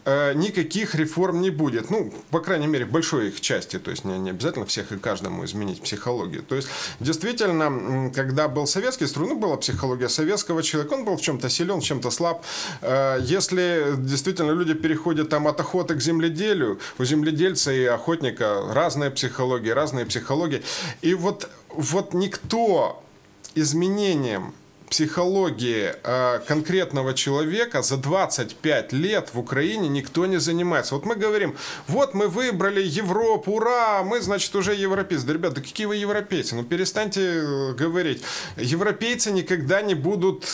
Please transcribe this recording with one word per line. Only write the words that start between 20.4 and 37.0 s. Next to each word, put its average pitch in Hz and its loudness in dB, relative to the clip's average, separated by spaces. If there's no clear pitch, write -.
И 175 4
вот, 180 -2
вот 165 -2
никто 202 0
изменением 156 2
психологии, 151 2
э, 123 2
конкретного 151 0
человека 156 0
за 135 0
двадцать 139 0
пять 135 0
лет 175 0
в 117 -6
Украине 160 0
никто 143 0
не 185 2
занимается. 165 2
Вот 139 -4
мы 226 0
говорим: 208 0
"Вот 269 2
мы 202 2
выбрали 196 0
Европу, 202 0
ура, 226 2
мы, 220 0
значит, 190 -2
уже 202 0
европейцы". 190 0
Да, 147 0
ребята, 165 0
да 139 -6
какие 214 -4
вы 208 0
европейцы? 202 -2
Ну, 120 -2
перестаньте, 185 0